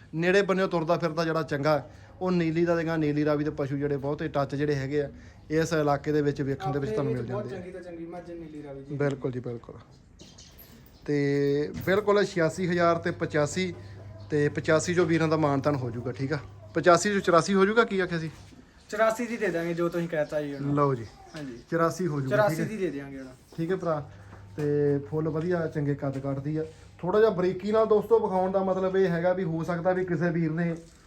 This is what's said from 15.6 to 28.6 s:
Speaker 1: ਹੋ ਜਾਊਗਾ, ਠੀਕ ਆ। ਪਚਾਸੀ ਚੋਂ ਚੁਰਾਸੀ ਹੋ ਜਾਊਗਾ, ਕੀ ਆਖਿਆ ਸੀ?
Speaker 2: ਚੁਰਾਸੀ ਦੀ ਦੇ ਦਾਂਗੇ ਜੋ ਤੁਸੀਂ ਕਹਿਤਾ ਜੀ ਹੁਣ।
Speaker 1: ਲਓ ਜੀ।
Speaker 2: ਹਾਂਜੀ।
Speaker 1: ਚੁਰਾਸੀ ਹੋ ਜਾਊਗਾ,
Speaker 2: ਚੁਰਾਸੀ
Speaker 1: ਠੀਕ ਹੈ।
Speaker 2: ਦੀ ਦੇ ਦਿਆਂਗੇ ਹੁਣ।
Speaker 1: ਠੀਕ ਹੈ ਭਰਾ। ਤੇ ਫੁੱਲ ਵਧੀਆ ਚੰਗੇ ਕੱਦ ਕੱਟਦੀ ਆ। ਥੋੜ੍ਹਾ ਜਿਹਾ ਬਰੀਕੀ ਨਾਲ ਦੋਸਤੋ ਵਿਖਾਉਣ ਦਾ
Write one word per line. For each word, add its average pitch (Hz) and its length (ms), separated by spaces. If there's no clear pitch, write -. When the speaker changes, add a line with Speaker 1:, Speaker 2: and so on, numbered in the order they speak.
Speaker 1:
ਹੋ 123 160
ਜਾਊਗਾ, 123 200
ਠੀਕ 135 220
ਆ। 139 60
ਪਚਾਸੀ 175 400
ਚੋਂ 196 80
ਚੁਰਾਸੀ 175 320
ਹੋ 190 120
ਜਾਊਗਾ, 220 180
ਕੀ 208 160
ਆਖਿਆ 175 200
ਸੀ? 160 120
Speaker 2:
ਚੁਰਾਸੀ 220 380
ਦੀ 226 100
ਦੇ 208 100
ਦਾਂਗੇ 170 260
ਜੋ 170 160
ਤੁਸੀਂ 170 200
ਕਹਿਤਾ 151 320
ਜੀ 143 140
ਹੁਣ। 143 180
Speaker 1:
ਲਓ 143 220
ਜੀ। 113 100
Speaker 2:
ਹਾਂਜੀ। 131 360
Speaker 1:
ਚੁਰਾਸੀ 165 360
ਹੋ 151 140
ਜਾਊਗਾ, 131 140
Speaker 2:
ਚੁਰਾਸੀ 202 200
Speaker 1:
ਠੀਕ 160 100
ਹੈ। - 40
Speaker 2:
ਦੀ 214 80
ਦੇ 180 140
ਦਿਆਂਗੇ 139 260
ਹੁਣ। 131 100
Speaker 1:
ਠੀਕ 165 140
ਹੈ 190 40
ਭਰਾ। 165 340
ਤੇ 147 420
ਫੁੱਲ 156 300
ਵਧੀਆ 165 380
ਚੰਗੇ 143 280
ਕੱਦ 139 220
ਕੱਟਦੀ 139 400
ਆ। 156 80
ਥੋੜ੍ਹਾ 185 200
ਜਿਹਾ 220 120
ਬਰੀਕੀ 185 400
ਨਾਲ 220 160
ਦੋਸਤੋ 208 320
ਵਿਖਾਉਣ 185 320
ਦਾ 190 120